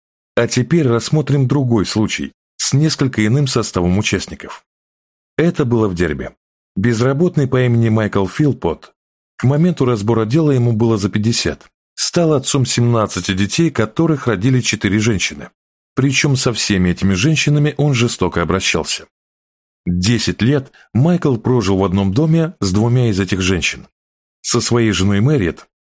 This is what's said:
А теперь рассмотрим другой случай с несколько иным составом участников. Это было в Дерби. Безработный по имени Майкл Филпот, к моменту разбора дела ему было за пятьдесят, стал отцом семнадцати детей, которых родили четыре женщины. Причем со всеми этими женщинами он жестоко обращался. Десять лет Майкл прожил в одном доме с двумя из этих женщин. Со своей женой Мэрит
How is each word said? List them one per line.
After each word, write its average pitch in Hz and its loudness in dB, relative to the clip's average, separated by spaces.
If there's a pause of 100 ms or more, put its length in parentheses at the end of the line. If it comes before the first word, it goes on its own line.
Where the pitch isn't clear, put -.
(360)
А 120 0
теперь 135 0
рассмотрим 131 0
другой 120 2
случай 104 -2 (260)
с - -4
несколько 139 0
иным 135 2
составом 92 0
участников. - -6 (720)
Это 165 0
было 117 2
в 92 -2
Дерби. 78 -4 (440)
Безработный 131 0
по 127 0
имени 117 2
Майкл 104 0
Филпот, 113 -2 (440)
к - -10
моменту 147 2
разбора 113 0
дела 147 0
ему 120 2
было 113 2
за 98 -2
пятьдесят, 107 -4 (280)
стал 165 0
отцом 131 0
семнадцати 113 0
детей, 101 0
которых 156 -2
родили 120 0
четыре 104 -2
женщины. 98 -4 (460)
Причем 135 0
со 131 0
всеми 95 0
этими 95 0
женщинами 147 0
он 147 0
жестоко 113 -2
обращался. 85 -2 (800)
Десять 90 0
лет 135 0 (220)
Майкл 151 2
прожил 107 0
в 92 2
одном 98 0
доме 160 0
с 98 -2
двумя 117 2
из 95 -2
этих 95 -2
женщин. 92 -2 (540)
Со - -2
своей 113 2
женой 98 0
Мэрит 117 0 (140)